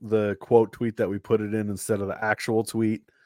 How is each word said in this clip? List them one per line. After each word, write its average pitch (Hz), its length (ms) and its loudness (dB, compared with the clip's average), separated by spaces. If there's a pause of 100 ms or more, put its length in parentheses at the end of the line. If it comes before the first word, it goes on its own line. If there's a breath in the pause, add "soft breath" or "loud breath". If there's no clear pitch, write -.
the 104 280 0
quote 113 360 4
tweet 117 260 -4
that 104 100 0
we 101 100 -4
put 110 220 0
it 104 140 -6
in 107 140 -2
instead 101 320 -2
of 98 80 -4
the - 160 -6
actual 110 380 0
tweet. 110 400 -2 (240 loud breath)